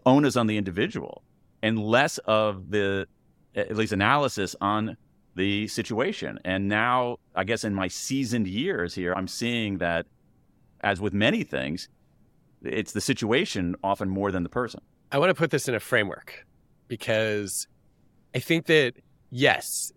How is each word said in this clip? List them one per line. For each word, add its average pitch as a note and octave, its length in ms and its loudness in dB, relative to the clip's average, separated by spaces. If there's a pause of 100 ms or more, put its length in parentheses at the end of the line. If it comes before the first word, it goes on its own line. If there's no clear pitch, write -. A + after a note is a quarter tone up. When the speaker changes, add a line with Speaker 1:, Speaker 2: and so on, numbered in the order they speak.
Speaker 1:
onus C3 320 6
on A2+ 100 4
the G#2+ 80 0
individual G2 680 -4 (380)
and A2 160 0
less A2+ 420 2
of G#2 520 0
the, G2 340 0 (480)
at G#2+ 220 -4
least G#2+ 160 0
analysis G#2+ 680 2
on G#2+ 340 -2 (400)
the G2+ 320 0
situation. A2 800 -4
And F#2+ 240 0
now, A#2+ 480 2 (180)
I F#2+ 80 0
guess G2 220 -2
in G#2 80 0
my F#2+ 160 -2
seasoned A#2+ 580 -2
years G#2+ 480 -4
here, F2+ 180 -2
I'm F#2 140 -2
seeing A2 520 -2
that, E2+ 260 0 (760)
as G2+ 220 0
with G2+ 120 -2
many B2 300 2
things, C#2 460 -6 (760)
it's - 300 -6
the G2+ 80 -2
situation A2 800 0
often G2 260 0
more G2 220 0
than F#2 120 -2
the E2 60 -6
person. A#2+ 300 -6 (320)
Speaker 2:
I C#3 60 0
wanna F3 160 4
put D#3+ 180 0
this C#3+ 160 0
in B2 80 0
a G#2 60 -2
framework - 640 0 (420)
because A2 800 -2 (640)
I C3+ 60 -2
think E3 280 0
that, D3+ 260 4 (380)
yes, - 640 2